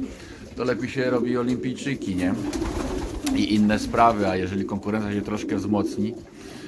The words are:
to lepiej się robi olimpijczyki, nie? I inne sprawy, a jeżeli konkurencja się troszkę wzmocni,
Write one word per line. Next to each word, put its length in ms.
to 80
lepiej 260
się 200
robi 260
olimpijczyki, 800
nie? 180
I 180
inne 240
sprawy, 500
a 80
jeżeli 280
konkurencja 480
się 100
troszkę 340
wzmocni, 580